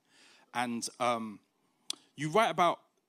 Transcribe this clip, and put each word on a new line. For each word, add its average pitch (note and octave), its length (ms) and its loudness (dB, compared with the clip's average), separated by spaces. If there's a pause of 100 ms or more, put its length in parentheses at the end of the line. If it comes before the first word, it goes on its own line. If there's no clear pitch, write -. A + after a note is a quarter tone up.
(560)
And, A#2+ 320 -4 (120)
um, A2+ 400 -2 (760)
you D3 140 -4
write G3 200 4
about E3+ 320 2 (280)